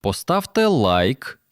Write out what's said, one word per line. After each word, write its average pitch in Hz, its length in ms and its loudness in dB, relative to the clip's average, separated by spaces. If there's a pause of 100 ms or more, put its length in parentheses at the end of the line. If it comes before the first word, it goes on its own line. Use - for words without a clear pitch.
Поставте 190 640 -2
лайк, 101 720 0 (120)